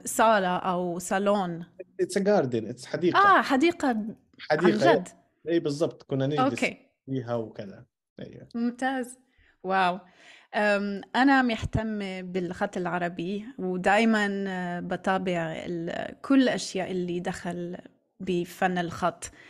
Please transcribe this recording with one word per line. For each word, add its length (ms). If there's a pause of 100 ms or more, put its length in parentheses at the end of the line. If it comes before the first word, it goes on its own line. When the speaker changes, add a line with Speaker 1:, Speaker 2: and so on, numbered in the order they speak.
Speaker 1:
صالة 520
أو 420
صالون. 680 (340)
Speaker 2:
It's 180
a 40
garden, 460
it's 200
حديقة. 520
Speaker 1:
آه، 40
حديقة 500
ب-، 240 (340)
Speaker 2:
حديقة، 360
Speaker 1:
عن 100
جد؟ 120 (400)
Speaker 2:
إي 120
بالضبط، 420
كنا 240
نجلس 360
Speaker 1:
أوكي. 240 (200)
Speaker 2:
فيها 280
وكذا. 520 (340)
أيوة. 340
Speaker 1:
ممتاز. 640 (440)
واو. 360 (560)
أم، 460 (160)
أنا 260
مهتمة 800
بالخط 560
العربي، 720 (120)
ودايمًا، 880
آه، 320
بتابع 720 (140)
ال-، 560
كل 200
الأشياء 480
اللي 300
دخل 560 (440)
بفن 580
الخط. 520 (200)